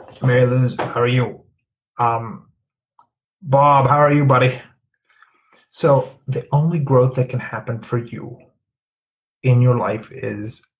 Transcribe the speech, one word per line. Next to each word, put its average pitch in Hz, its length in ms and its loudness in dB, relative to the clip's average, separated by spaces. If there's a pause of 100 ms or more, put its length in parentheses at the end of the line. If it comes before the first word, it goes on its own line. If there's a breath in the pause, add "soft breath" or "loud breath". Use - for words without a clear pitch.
(220)
Mary 127 240 2
Luz, 127 320 0
how - 220 -4
are 120 80 2
you? 123 340 -2 (560)
Um, 117 480 -4 (960)
Bob, 139 460 2
how 147 100 2
are 147 140 4
you, 147 120 2
buddy? 127 360 2 (1080 soft breath)
So 139 420 0 (140)
the - 260 -6
only 160 260 0
growth 131 380 2
that 127 120 -2
can 123 120 -6
happen 117 420 -10
for - 160 -6
you 117 400 -12 (1040)
in 123 180 4
your 123 160 4
life 107 340 -6
is 107 520 -12 (180)